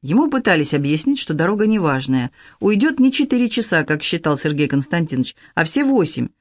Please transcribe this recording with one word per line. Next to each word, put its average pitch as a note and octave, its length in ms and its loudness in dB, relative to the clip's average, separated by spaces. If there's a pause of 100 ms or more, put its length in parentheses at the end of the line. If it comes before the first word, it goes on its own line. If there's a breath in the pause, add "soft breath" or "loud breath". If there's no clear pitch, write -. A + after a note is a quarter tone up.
Ему A3 280 2
пытались F#3 440 0
объяснить, D3 440 0
что - 160 -6
дорога F#3+ 320 0
неважная. C3+ 640 0 (300 soft breath)
Уйдет A3 400 2
не C4 120 6
четыре B3+ 380 0
часа, F#3 340 0
как D3+ 200 -2
считал E3 340 -2
Сергей D3 300 0
Константинович, C#3 680 -2 (200 soft breath)
а D#3+ 80 0
все C#4 220 0
восемь. G3+ 420 0 (140)